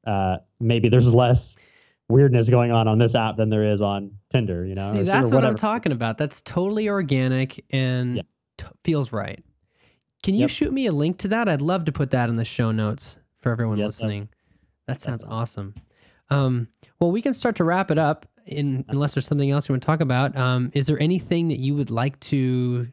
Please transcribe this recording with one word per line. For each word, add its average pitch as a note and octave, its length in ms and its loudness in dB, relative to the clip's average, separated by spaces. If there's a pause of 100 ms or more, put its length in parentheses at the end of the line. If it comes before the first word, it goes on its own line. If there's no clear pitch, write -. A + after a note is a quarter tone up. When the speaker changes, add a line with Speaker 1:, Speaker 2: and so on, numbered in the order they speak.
Speaker 1:
Uh, G2 340 -2 (200)
maybe A#2 300 2
there's A#2+ 260 6
less B2 400 4 (540)
weirdness B2 400 6
going A#2+ 240 4
on A2+ 160 4
on A2 100 4
this A#2 160 4
app A2 220 0
than A2 140 0
there G#2+ 140 2
is G#2 180 0
on G2+ 280 -4 (200)
Tinder, G2 360 -2
you F#2+ 80 -8
know, G3 180 -4
Speaker 2:
See, G#3 80 0
Speaker 1:
or, F#3+ 40 0
Speaker 2:
that's F#3+ 260 2
Speaker 1:
or - 40 2
Speaker 2:
what C4 100 4
I'm - 100 2
Speaker 1:
whatever. G#3+ 40 -6
Speaker 2:
talking A3 340 -2
about. A2+ 260 -4
That's - 240 -6
totally G#3 460 -4
organic C3+ 840 -2
and B2+ 460 -2
Speaker 1:
Yes. - 80 -8 (340)
Speaker 2:
t-, - 80 -14 (160)
feels D3 300 -2
right. G2+ 320 -8 (800)
Can G3 120 0
you A3+ 80 2
Speaker 1:
Yep. D4 80 2
Speaker 2:
shoot - 220 -2
me C4+ 140 -2
a F#3+ 60 0
link D3+ 260 0
to G3 100 -4
that? A3 200 0
I'd C#3+ 140 0
love F3 220 -2
to D3+ 80 -2
put C3+ 180 -2
that B2 180 2
in A#2 80 -2
the A2+ 80 -2
show A2+ 280 -2
notes A2 460 -4 (200)
for B2 140 -2
everyone A2 260 -2
Speaker 1:
Yes, G#2 220 -4
I A2+ 60 -4
Speaker 2:
listening. G#2 220 -6 (580)
That B2+ 140 -8
sounds A#2+ 220 -8
Speaker 1:
Definitely. A2+ 200 -8
Speaker 2:
awesome. G2+ 320 -8 (560)
Um, B2+ 380 0 (320)
well, F3 120 2
we A3+ 100 -2
can C#4 120 0
start A#3 220 -2
to F3+ 80 0
wrap F3+ 280 0
it D3+ 60 2
up D#3 280 0 (180)
in, C#3+ 340 -4
Speaker 1:
Okay. C3 100 -6
Speaker 2:
unless C#3+ 260 -2
there's C3+ 120 -2
something C#3 240 0
else C#3+ 180 0
you C#3+ 60 0
wanna B2+ 60 0
talk D#3 200 0
about. C3+ 360 0
Um, B2+ 380 0
is C#3 120 0
there D3+ 140 0
anything E3+ 480 0
that C#3+ 120 -2
you C3+ 160 -2
would C#3+ 140 -2
like B2 300 -2
to B2 720 0